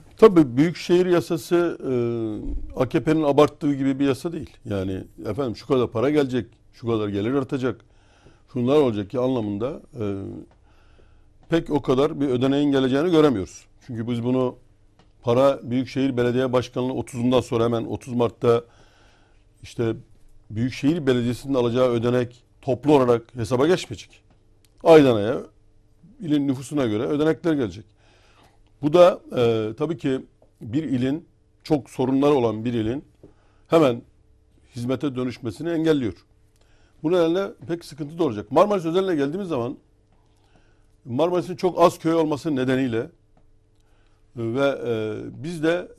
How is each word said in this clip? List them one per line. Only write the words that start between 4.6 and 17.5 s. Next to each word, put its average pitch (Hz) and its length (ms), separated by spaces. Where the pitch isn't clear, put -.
Yani 95 380
efendim 110 300
şu - 120
kadar 127 240
para 120 180
gelecek, 131 360
şu - 140
kadar 107 200
gelir 101 260
artacak, 131 520
şunlar 127 220
olacak 110 340
ki 123 100
anlamında, 123 600
e, 110 40
pek 165 200
o 147 120
kadar 147 400
bir 143 60
ödeneğin 135 440
geleceğini 135 400
göremiyoruz. 147 540
Çünkü 113 200
biz 117 160
bunu 127 320
para 131 420
Büyükşehir 127 540
Belediye 123 360
Başkanlığı 127 400
otuzundan 123 480
sonra 117 220